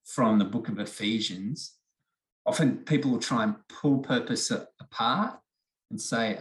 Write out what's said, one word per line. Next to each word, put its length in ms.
from 340
the 60
book 240
of 100
Ephesians. 960
Often 380
people 260
will 80
try 240
and 140
pull 300
purpose 540
a-, 160
apart 600
and 100
say, 400